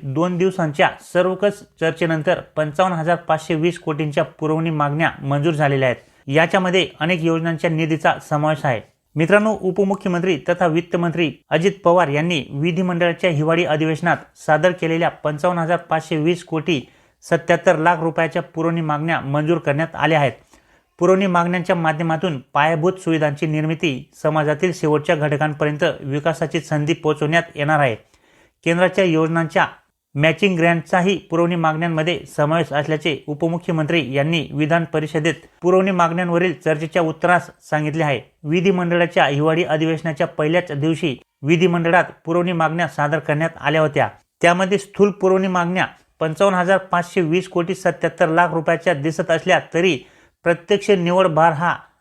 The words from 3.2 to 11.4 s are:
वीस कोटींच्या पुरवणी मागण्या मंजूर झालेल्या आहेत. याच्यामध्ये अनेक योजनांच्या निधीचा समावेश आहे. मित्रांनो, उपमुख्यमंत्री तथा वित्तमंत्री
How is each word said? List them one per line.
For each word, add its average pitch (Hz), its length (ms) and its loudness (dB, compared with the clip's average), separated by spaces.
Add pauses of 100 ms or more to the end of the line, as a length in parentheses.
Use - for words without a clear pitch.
वीस 165 240 0
कोटींच्या 151 460 -2
पुरवणी 156 460 -2
मागण्या 151 400 0 (120)
मंजूर 143 320 0
झालेल्या 139 340 0
आहेत. 120 120 -2 (260)
याच्यामध्ये 175 600 2 (140)
अनेक 160 220 -2
योजनांच्या 165 480 0
निधीचा 160 420 0 (180)
समावेश 151 340 0
आहे. 123 160 -2 (360)
मित्रांनो, 202 440 2
उपमुख्यमंत्री 185 760 -2 (120)
तथा 175 180 0
वित्तमंत्री 170 640 0 (200)